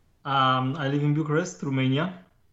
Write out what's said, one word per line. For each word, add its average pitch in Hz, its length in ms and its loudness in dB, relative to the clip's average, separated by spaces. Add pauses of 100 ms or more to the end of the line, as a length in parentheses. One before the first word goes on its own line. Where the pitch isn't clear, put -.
(260)
Um, 131 500 2
I 143 120 -4
live 143 140 0
in 147 120 2
Bucharest, 156 480 -2
Romania. 135 500 0 (400)